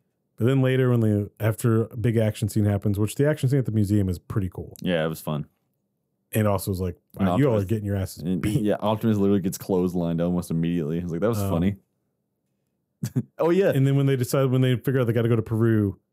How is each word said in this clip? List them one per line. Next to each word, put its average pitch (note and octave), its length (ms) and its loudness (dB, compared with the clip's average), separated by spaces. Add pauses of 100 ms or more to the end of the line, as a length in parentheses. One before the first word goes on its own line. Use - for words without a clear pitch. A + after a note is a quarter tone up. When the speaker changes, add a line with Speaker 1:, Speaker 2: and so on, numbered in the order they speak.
(360)
Speaker 1:
But A2 100 0
then C3+ 160 4
later, C3 280 4
when A#2+ 100 4
the, G#2 380 2
after A2 460 2
a - 120 -10
big A2+ 200 0
action G#2+ 320 0
scene G#2+ 160 0
happens, G2+ 340 0
which G#2+ 180 -2
the C#3+ 120 2
action D3+ 200 -2
scene C#3 120 2
at A#2 60 -4
the A2 60 -4
museum G#2 360 2
is E2+ 100 -4
pretty F#2+ 300 -6
cool. - 320 -14
Speaker 2:
Yeah, E2+ 240 0
it E2 40 -2
was D#2+ 120 -6
fun. D#2 260 -6 (880)
Speaker 1:
And G#2+ 160 0
also G2 220 -2
was F#2 100 -4
like, F2+ 160 -4 (220)
Speaker 2:
And G2 100 2
Speaker 1:
"Wow, F2 80 0
you C3+ 100 4
all C3 60 2
are A2 40 2
Speaker 2:
Optimus F#2+ 120 -2
Speaker 1:
getting G#2+ 160 -2
your G2+ 120 -2
asses F#2+ 280 -6
Speaker 2:
and, F2+ 160 -2
Speaker 1:
beat." G#2+ 220 0
Speaker 2:
yeah, G2+ 180 0
Optimus G#2+ 380 0
literally G2 220 2
gets F2 180 -4
clotheslined F2 640 -2
almost F2 260 -2
immediately. E2 500 -2
I - 20 -6
was F2 100 -8
like, E2+ 80 -6
"That G2+ 80 0
was A2 140 0
Speaker 1:
Um, G2 80 -2
Speaker 2:
funny." F#2+ 260 0 (1300)
<laughs> - 220 -6 (140)
Oh, D#3+ 120 2
yeah. F3+ 200 4
Speaker 1:
And C3+ 160 2
then C#3 100 2
when C#3 100 2
they C3+ 100 2
decide, C3+ 340 0
when C3 100 2
they B2+ 140 2
figure C3 260 0
out A#2+ 60 2
they A2+ 60 2
gotta A2+ 160 2
go A#2+ 80 2
to A2 60 0
Peru. A2 580 2 (120)